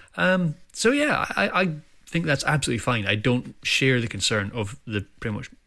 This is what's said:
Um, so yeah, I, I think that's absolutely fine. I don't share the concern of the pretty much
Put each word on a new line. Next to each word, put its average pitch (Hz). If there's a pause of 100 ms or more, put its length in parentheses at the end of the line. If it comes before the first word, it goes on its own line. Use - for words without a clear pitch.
(160)
Um, 175 (180)
so -
yeah, 285 (100)
I, 196 (120)
I 190 (360)
think 170
that's 143
absolutely 139
fine. 113
I 104
don't 123
share 131
the 117
concern 104
of 104
the 104 (140)
pretty 107
much - (180)